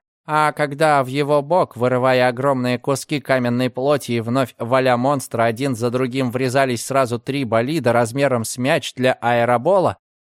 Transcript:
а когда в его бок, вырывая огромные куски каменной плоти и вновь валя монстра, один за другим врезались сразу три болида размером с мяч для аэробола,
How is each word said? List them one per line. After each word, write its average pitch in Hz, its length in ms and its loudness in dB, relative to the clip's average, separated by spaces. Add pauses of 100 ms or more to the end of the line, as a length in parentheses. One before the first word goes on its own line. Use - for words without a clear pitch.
(260)
а 151 260 2
когда 147 520 2
в - 20 -10
его 143 360 0
бок, 160 340 0
вырывая 127 520 2
огромные 123 500 0
куски 139 420 -4
каменной 123 500 0
плоти 131 420 -2
и 117 80 0
вновь 120 380 -2
валя 127 380 2
монстра, 123 480 0
один 117 320 -2
за 120 140 -2
другим 127 420 -2
врезались 127 540 -2
сразу 131 340 0
три 139 240 -6
болида 120 480 0
размером 120 520 0
с - 140 -10
мяч 139 360 -2
для 127 180 0
аэробола, 120 880 0 (340)